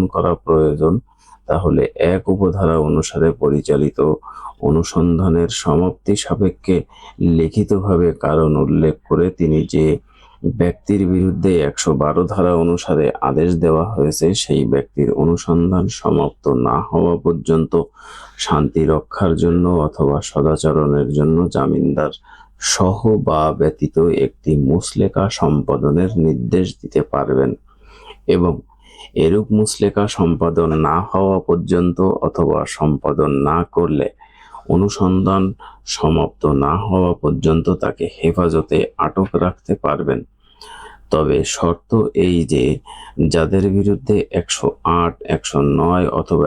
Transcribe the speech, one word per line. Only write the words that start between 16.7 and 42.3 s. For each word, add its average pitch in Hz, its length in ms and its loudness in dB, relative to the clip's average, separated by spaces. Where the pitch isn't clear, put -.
হওয়া 85 260 0
পর্যন্ত 80 480 0
শান্তি 76 400 0
রক্ষার 78 480 0
জন্য 85 220 2
অথবা 71 300 0
সদাচরণের 73 800 0
জন্য 80 200 2
জামিনদার 71 560 0
সহ 95 240 0
বা 78 140 2
ব্যতীত 78 380 -2
একটি - 260 -4
মুসলেকা 98 540 -2
সম্পাদনের 73 720 0
নির্দেশ 78 420 0
দিতে - 220 -4
পারবেন 67 400 0
এবং 87 180 2
এরূপ 104 220 2
মুসলেকা 101 440 0
সম্পাদন 85 520 0
না 76 100 0
হওয়া 95 280 2
পর্যন্ত 87 500 0
অথবা 76 320 0
সম্পাদন 73 540 0
না 80 80 0
করলে 78 320 0
অনুসন্ধান 95 680 2
সমাপ্ত - 480 -2
না 73 100 0
হওয়া 92 240 2
পর্যন্ত 78 460 0
তাকে - 220 -4
হেফাজতে 80 600 0
আটক 95 240 -2
রাখতে 90 300 -4
পারবেন। 73 360 -2
তবে 73 240 2
শর্ত - 360 -4
এই 90 120 2